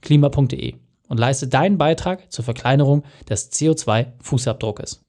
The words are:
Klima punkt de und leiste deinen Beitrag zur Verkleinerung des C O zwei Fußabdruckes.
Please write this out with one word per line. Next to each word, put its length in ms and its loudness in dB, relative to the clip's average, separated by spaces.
Klima 280 4
punkt 220 0
de 240 -8
und 120 -4
leiste 280 0
deinen 320 2
Beitrag 520 -2
zur 140 -10
Verkleinerung 560 2
des 220 -6
C 200 0
O 40 4
zwei 480 -2
Fußabdruckes. 880 -4